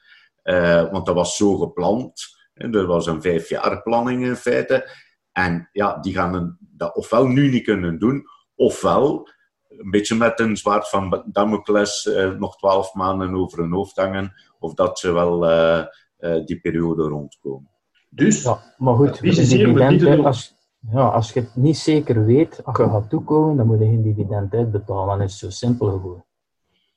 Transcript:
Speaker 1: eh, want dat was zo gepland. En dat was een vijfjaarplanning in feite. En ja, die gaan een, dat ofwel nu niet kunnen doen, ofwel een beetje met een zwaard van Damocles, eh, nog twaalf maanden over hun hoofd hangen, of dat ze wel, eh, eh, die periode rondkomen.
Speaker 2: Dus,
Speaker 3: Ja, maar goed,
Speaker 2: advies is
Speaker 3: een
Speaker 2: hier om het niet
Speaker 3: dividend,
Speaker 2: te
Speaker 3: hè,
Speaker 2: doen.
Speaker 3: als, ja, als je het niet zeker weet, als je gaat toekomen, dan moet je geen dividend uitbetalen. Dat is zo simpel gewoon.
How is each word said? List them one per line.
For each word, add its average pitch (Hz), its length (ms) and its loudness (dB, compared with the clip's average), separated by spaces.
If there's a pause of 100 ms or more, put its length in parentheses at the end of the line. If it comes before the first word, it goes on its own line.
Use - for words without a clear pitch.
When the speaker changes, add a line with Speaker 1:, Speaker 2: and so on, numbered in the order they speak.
(420)
Speaker 1:
eh, 85 500 2
want 92 140 -6
dat 90 100 0
was 87 220 -2
zo 101 200 2
gepland. 90 640 -4 (320)
En - 180 -10
dat 101 140 2
was 85 220 0
een 78 140 -4
vijfjaarplanning 113 1040 -2
in 123 100 -2
feite. 127 540 -2 (420)
En 87 400 -2
ja, 98 280 -2
die 92 140 -6
gaan 90 200 -2
een, 87 260 -6
dat - 360 -10
ofwel 117 320 0
nu 135 220 2
niet 120 140 0
kunnen 90 360 -2
doen, 131 260 -2 (300)
ofwel 117 720 0 (400)
een - 220 -16
beetje 104 240 0
met 113 240 0
een 110 180 0
zwaard 104 320 -2
van 95 420 -2
Damocles, 104 760 0
eh, 95 240 0
nog 98 260 -8
twaalf 98 360 0
maanden 95 420 -4
over 90 240 -4
hun 85 120 -4
hoofd 98 240 -4
hangen, 95 380 -4 (260)
of 80 140 -10
dat 87 260 -2
ze 92 140 -2
wel, 87 360 0
eh, 82 300 2 (380)
eh, 82 280 -4
die 85 140 -8
periode 82 440 -2
rondkomen. 71 680 -10 (400)
Speaker 2:
Dus, - 340 0
Speaker 3:
Ja, 120 160 -2 (180)
maar 127 180 0
goed, 135 140 4
Speaker 2:
advies - 280 0
is 120 140 4
Speaker 3:
een - 60 6
Speaker 2:
hier - 120 6
om - 60 4
het 131 140 6
niet - 100 6
Speaker 3:
dividend, - 0 -
Speaker 2:
te 160 100 6
Speaker 3:
hè, 151 60 6
Speaker 2:
doen. 147 100 4
Speaker 3:
als, - 280 -2 (380)
ja, 127 80 2 (100)
als 113 240 -2
je 131 60 0
het 117 160 -6
niet 143 220 2
zeker 143 480 2
weet, 139 380 4
als 123 140 -6
je 123 60 2
gaat 107 260 0
toekomen, 156 480 0
dan 117 100 2
moet 110 120 2
je 110 60 2
geen 113 180 2
dividend 104 500 -2
uitbetalen. 101 680 -2
Dat 98 100 -2
is - 80 -12
zo 92 120 -12
simpel 120 420 -2
gewoon. 92 340 -10 (720)